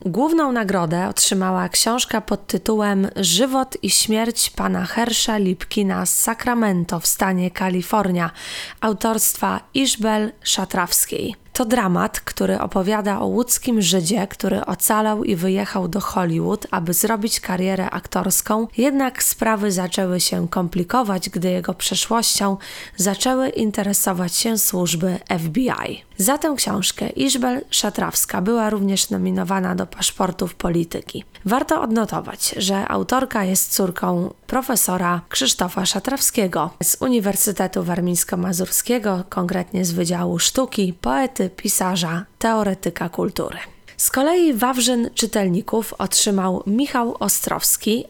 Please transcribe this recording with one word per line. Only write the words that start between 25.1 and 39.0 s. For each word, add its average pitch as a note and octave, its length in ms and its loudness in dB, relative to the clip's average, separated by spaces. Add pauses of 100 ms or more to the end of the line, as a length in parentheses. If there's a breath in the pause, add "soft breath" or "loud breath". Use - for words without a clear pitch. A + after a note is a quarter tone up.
F E3 200 -2
B F3 120 0
I. - 440 -2 (120)
Za B3 220 2
tę D4+ 180 0
książkę - 520 -2
Iżbel B3+ 640 0
Szatrawska - 720 -2
była A3 280 2
również G3 400 0
nominowana F#3 640 0
do F#3 120 -2
Paszportów - 680 -2
Polityki. E3+ 720 -4 (200)
Warto B3+ 380 0
odnotować, A3 760 -2
że G3 320 0
autorka B3 560 0
jest F#3+ 280 0
córką F3+ 600 0 (120)
profesora F#3 840 0
Krzysztofa F#3+ 580 0
Szatrawskiego F3+ 840 0 (120)
z - 200 0
Uniwersytetu G3 800 0
Warmińsko-Mazurskiego, F3+ 1500 0